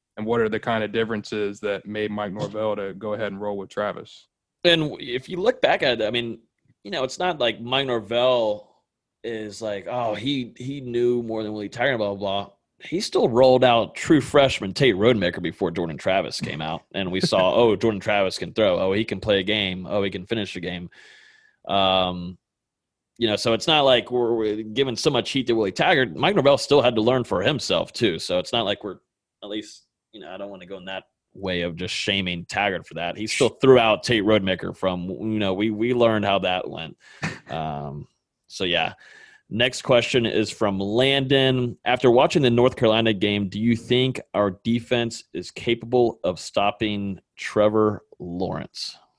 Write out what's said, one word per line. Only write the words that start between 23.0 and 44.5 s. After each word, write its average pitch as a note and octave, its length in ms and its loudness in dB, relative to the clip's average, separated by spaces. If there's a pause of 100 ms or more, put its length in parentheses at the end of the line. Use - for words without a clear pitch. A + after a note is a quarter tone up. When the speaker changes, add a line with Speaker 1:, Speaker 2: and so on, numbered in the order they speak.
Speaker 2:
you A2+ 100 0
know, G#2 80 0
so A#2 160 -2
it's A2 160 -2
not D3+ 140 4
like B2 280 4
we're, A#2+ 240 0
we're A2 280 -2
giving A2+ 340 -2
so - 140 0
much B2 200 0
heat C3 160 -2
to A#2 60 2
Willie A2 180 0
Taggart. C3+ 460 0
Mike D#3 180 0
Norvell C#3+ 240 4
still C#3+ 240 4
had A#2+ 140 4
to A2 40 2
learn B2 240 2
for F#2 180 -2
himself G2+ 500 -2
too. F#2 260 0
So F2+ 200 -2
it's - 140 -4
not A#2 120 -2
like G2 180 -4
we're, F#2+ 140 -10 (480)
at G2+ 60 -16
least, - 340 -10 (280)
you G#2+ 80 -20
know, D#2 100 -18
I F#2 80 -14
don't G2+ 120 -12
wanna F#2 160 -18
go F#2+ 120 -14
in F2+ 80 -16
that F#2+ 180 -10 (300)
way F#2 280 -4
of E2+ 140 -4
just F2+ 180 -8
shaming F2+ 520 -4
Taggart G2 400 -2
for - 80 -20
that. E2+ 220 -6
He G#2+ 120 -6
still A#2+ 220 0
threw C3 280 8
out A2 240 4
Tate A2 220 0
Rodemaker F#2+ 520 2
from, F2+ 320 -2
you G#2+ 300 -6
know, G2 160 0
we, G#2+ 160 0
we A2+ 240 -2
learned A2+ 300 4
how G2 160 2
that F#2 280 -2
went. - 280 -12 (520)
Um, D2 600 -8 (400)
so - 160 -8
yeah. F2 300 0 (560)
Next A#2+ 320 -2
question A#2+ 440 2
is G#2 240 0
from G2+ 300 -2
Landon. C3 1040 2
After B2+ 260 4
watching C#3+ 320 6
the B2 80 4
North A#2+ 260 4
Carolina A2+ 360 4
game, G2+ 360 0
do G2 120 -6
you A2+ 160 2
think B2+ 440 0 (140)
our G2+ 180 2 (120)